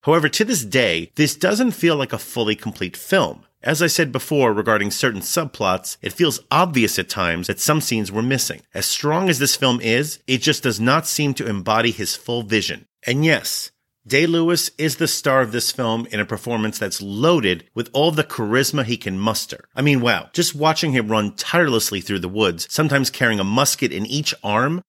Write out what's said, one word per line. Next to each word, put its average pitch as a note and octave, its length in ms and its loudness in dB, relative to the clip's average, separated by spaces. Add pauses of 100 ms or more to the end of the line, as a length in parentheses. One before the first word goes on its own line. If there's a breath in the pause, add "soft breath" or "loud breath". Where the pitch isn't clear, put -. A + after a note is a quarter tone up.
However, D#3 260 4
to G#3+ 160 0
this G3+ 180 -2
day, F#2 520 0
this D3+ 200 2
doesn't G#3 360 2
feel E3+ 240 0
like C3+ 180 -4
a A2+ 60 -6
fully G#2+ 360 -2
complete G2 400 -8
film. C#3 500 -2 (180)
As D3+ 200 0
I E3+ 40 4
said D3+ 240 0
before C3 420 2
regarding G#2 360 2
certain G#2+ 320 -2
subplots, G#2 800 -2
it F#2+ 120 -6
feels E3 260 0 (100)
obvious C#3+ 480 2
at F#2 120 -4
times F2 360 -2
that G2+ 140 -4
some D#3 200 2
scenes A2 320 -2
were A2 120 -2
missing. B2 380 -2 (120)
As - 140 -4
strong E3+ 420 0
as C#3+ 80 2
this C#3 180 2
film B2 260 2
is, B2 440 0
it C3 140 0
just - 240 0
does G#2+ 160 0
not C3+ 260 2
seem C#3+ 300 0
to - 100 -6
embody A2 460 2
his F#2+ 240 -6
full A#2+ 260 -4
vision. G2+ 460 -2 (180)
And C3+ 180 0
yes, - 460 0 (380)
Day-Lewis E3 720 2
is D3+ 160 0
the - 120 0
star C3+ 340 2
of A2 100 0
this A#2+ 200 -2
film A#2 380 -2
in G#2 100 -4
a G#2 60 0
performance A2 540 -4
that's G2+ 240 -6
loaded G#2 720 0
with A#2 180 -6
all D3+ 160 4
the D3+ 140 0
charisma B2 600 0
he A2+ 140 -2
can F#2+ 220 -6
muster. - 460 -4 (100)
I C3 80 -2
mean, C#3 180 4
wow, A2+ 320 0
just E3 220 0
watching D3+ 380 2
him A2+ 160 0
run G#2 260 0
tirelessly B2 680 0
through G2 200 -4
the F2+ 60 -6
woods, F#2 400 0
sometimes C#3+ 440 0
carrying A2+ 280 0
a F#2+ 40 0
musket A#2+ 480 0
in F#2+ 160 -4
each C#3+ 260 -4 (100)
arm C3 460 0